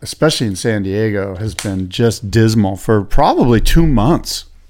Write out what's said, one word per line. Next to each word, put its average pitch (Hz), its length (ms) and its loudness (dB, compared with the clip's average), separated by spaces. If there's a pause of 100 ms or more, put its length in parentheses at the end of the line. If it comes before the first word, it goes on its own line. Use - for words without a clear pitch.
especially - 440 -2
in 95 100 -4
San 107 260 -4
Diego, 98 540 -4
has 104 180 -8
been 95 360 -6
just 113 400 -2
dismal 110 460 2
for 104 280 0
probably 147 560 4
two 165 260 4
months, - 600 0 (240)